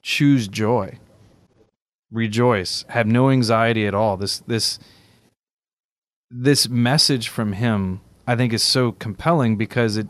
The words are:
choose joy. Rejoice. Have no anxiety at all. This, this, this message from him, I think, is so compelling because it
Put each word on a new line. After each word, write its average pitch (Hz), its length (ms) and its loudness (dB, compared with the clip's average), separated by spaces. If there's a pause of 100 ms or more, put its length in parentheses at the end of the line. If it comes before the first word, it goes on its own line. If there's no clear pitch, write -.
choose 139 480 2
joy. 107 500 -4 (1120)
Rejoice. 113 760 0
Have 117 160 0
no 123 240 4
anxiety 113 560 2
at 98 80 0
all. 101 240 0
This, 98 220 -6
this, - 400 -4 (1500)
this 127 360 0
message 123 640 0
from 104 240 -4
him, 98 480 -2 (240)
I 123 100 0
think, 120 180 0
is 107 100 -2
so 127 300 2
compelling 113 640 0
because 110 400 -2
it 107 120 -6